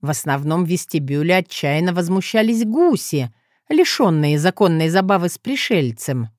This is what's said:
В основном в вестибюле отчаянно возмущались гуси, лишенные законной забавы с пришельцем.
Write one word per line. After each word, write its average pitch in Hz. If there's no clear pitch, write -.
В 143
основном 151
в -
вестибюле 160
отчаянно 170
возмущались 220
гуси, 220
лишенные 170
законной 160
забавы 185
с -
пришельцем. 135